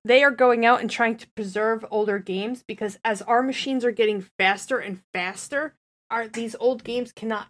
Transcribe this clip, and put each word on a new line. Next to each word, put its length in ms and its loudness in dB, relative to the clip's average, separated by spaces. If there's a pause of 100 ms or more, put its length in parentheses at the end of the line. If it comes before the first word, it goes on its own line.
they 180 6
are 80 6
going 360 4
out 160 6
and 80 -4
trying 260 0
to 180 -20
preserve 560 -2
older 300 0
games 480 -6
because 360 -8
as 180 -2
our 200 4
machines 420 -2
are 60 2
getting 360 0 (120)
faster 400 0
and 220 -10 (140)
faster, 600 -6 (360)
our, 180 -4
these 320 -6
old 240 0
games 260 -4
cannot 400 -6